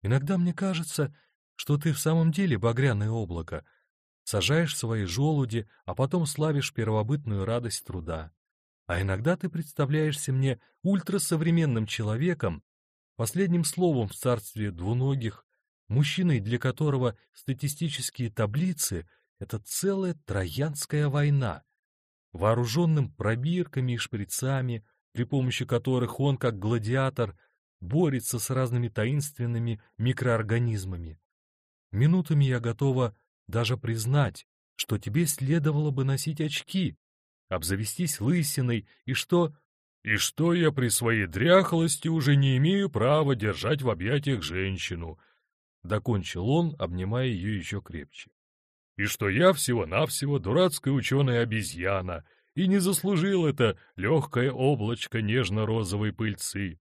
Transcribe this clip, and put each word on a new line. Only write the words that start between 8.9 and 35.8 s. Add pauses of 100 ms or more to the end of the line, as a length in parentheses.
иногда
ты
представляешься
мне (200)
ультрасовременным
человеком, (540)
последним
словом
в
царстве
двуногих, (440)
мужчиной,
для
которого (160)
статистические
таблицы — (300)
это
целая (120)
троянская
война, (680)
вооруженным
пробирками
и
шприцами, (280)
при
помощи
которых
он,
как
гладиатор, (420)
борется
с
разными
таинственными (160)
микроорганизмами. (720)
Минутами
я
готова (320)
даже
признать, (300)
что
тебе
следовало